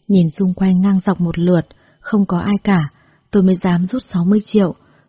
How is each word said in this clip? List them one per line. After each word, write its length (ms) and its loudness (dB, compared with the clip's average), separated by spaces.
Nhìn 220 2
xung 240 -2
quanh 260 0
ngang 260 2
dọc 140 -2
một 180 -4
lượt, 280 2
không 260 -2
có 120 -2
ai 160 -2
cả, 140 2
tôi 120 2
mới 140 2
dám 300 -2
rút 160 -6
sáu 220 -4
mươi 220 2
triệu, 280 0